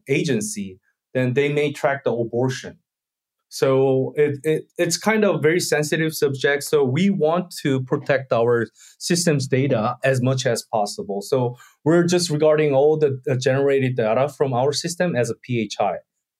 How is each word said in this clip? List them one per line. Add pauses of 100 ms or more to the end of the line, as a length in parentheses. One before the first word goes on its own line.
agency, (360)
then
they
may
track
the
abortion. (720)
So
it,
it, (120)
it's
kind
of
very
sensitive
subject.
So
we
want (140)
to
protect
our (320)
system's
data
as
much
as
possible.
So (260)
we're
just
regarding
all
the,
the
generated
data
from
our
system
as
a
P
H
I, (440)